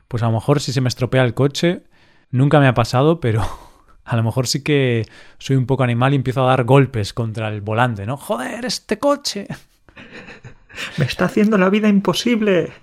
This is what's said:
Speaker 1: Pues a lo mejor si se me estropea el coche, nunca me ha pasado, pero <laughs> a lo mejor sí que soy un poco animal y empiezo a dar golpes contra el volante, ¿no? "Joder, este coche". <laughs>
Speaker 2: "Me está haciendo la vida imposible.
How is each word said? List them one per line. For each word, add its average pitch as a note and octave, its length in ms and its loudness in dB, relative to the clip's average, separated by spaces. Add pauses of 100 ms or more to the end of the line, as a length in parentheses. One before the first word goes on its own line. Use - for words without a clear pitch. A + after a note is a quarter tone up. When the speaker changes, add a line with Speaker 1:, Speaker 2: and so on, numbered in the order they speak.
Speaker 1:
Pues A#2 160 -4
a A#2 40 0
lo A#2 60 0
mejor D3 280 0
si C3+ 100 -6
se C3+ 100 0
me B2 60 0
estropea B2+ 380 0
el A2+ 80 -2
coche, E3+ 500 0 (480)
nunca C#3+ 280 4
me C#3 80 6
ha B2 60 4
pasado, C3+ 460 2
pero A2 240 0 (320)
<laughs> - 300 -20
a B2+ 100 -4
lo A2+ 80 0
mejor A#2+ 240 -2
sí C3+ 160 -4
que B2+ 420 0 (320)
soy C3+ 200 0
un B2 80 0
poco B2+ 180 0
animal B2 300 2
y - 20 2
empiezo C3 280 0
a B2+ 60 2
dar B2+ 140 2
golpes B2 500 2
contra A2 360 -6
el G#2+ 120 -8
volante, A2 440 -2
¿no? C3 120 -6
"Joder, A#3+ 480 -8
este G#3+ 340 -6
coche". C#4+ 480 -4 (760)
<laughs> - 760 -16
Speaker 2:
"Me C#3+ 80 0
está - 200 -2
haciendo G#3+ 320 2
la F#3 120 4
vida G#3+ 200 2
imposible. G3+ 840 2 (120)